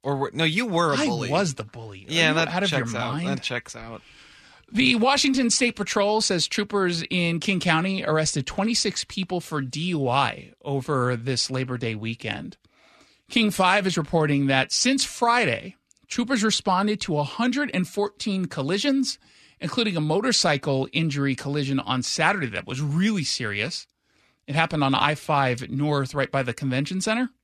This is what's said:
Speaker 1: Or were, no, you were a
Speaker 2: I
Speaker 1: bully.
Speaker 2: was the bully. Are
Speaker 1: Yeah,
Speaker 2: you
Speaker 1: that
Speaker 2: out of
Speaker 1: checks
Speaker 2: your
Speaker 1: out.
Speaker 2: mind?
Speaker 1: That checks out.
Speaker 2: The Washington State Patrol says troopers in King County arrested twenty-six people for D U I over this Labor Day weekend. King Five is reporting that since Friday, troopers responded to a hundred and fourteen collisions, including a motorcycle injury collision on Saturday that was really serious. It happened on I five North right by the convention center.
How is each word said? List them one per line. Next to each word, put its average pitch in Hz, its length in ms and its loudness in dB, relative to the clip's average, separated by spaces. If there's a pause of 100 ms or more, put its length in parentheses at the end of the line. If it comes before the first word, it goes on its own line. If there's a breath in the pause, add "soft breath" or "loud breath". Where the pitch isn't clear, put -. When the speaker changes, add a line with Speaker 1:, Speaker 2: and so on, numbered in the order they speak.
Speaker 1:
Or 139 140 -2
were, 135 160 -2
no, 160 120 2
you 165 220 2
were 170 260 2
a 139 40 2
Speaker 2:
I 294 100 2
Speaker 1:
bully. 147 240 -2
Speaker 2:
was 160 240 0
the - 100 -8
bully. 107 440 -14
Are - 40 -6
Speaker 1:
Yeah, 165 160 4
Speaker 2:
you 151 80 4
Speaker 1:
that 165 120 2
Speaker 2:
out 180 140 -2
of 202 80 0
Speaker 1:
checks 120 220 0
Speaker 2:
your 117 80 -4
Speaker 1:
out. 117 140 -2
Speaker 2:
mind? 170 140 -2
Speaker 1:
That 135 140 -2
checks - 320 -6
out. 113 260 -14 (720 loud breath)
Speaker 2:
The 254 260 4
Washington 269 540 4
State 240 260 2
Patrol 208 440 0
says 180 260 0
troopers 190 640 0
in 170 300 0
King 190 180 0
County 180 460 0
arrested 156 420 0
twenty-six 214 580 -2
people 180 360 -4
for 156 200 -4
D 135 280 -6
U 147 200 0
I 123 440 0 (100)
over 131 540 0
this 120 340 -2
Labor 127 280 -4
Day 117 160 -2
weekend. 110 640 -8 (720 soft breath)
King 220 200 4
Five 190 360 2
is 180 120 0
reporting 151 480 2
that 131 240 2
since 269 340 2
Friday, 233 720 0 (300)
troopers 233 380 0
responded 208 580 2
to 151 160 0
a 147 60 2
hundred 247 500 0
and 180 140 0
fourteen 202 560 -2
collisions, 208 720 0 (400 soft breath)
including 202 380 -2
a 160 60 0
motorcycle 156 880 2
injury 143 420 0
collision 139 460 -2
on 123 220 -2
Saturday 165 460 0
that 90 180 -6
was 131 160 -6
really 170 420 0
serious. 110 640 -4 (600)
It - 80 -6
happened 160 300 2
on 135 100 4
I 151 200 2
five 131 560 0
North 143 440 0
right 139 160 -2
by 139 120 0
the 135 120 -2
convention 143 460 -2
center. 233 300 0 (140)